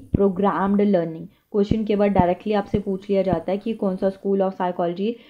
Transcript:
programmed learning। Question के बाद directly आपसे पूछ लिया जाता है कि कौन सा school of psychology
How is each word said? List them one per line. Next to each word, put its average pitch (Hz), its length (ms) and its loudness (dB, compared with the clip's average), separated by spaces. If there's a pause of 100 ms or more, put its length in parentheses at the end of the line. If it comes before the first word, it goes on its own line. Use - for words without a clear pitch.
(140)
programmed 196 680 2
learning। 170 460 0 (240)
Question 220 320 0
के 208 120 0
बाद 202 160 2
directly 185 420 2
आपसे 202 260 -2
पूछ 190 300 -4
लिया 196 140 2
जाता 180 280 -2
है 202 60 0
कि 220 160 -4
कौन 196 220 -2
सा 190 160 0
school 196 300 -2
of 190 120 0
psychology 180 580 -2 (180)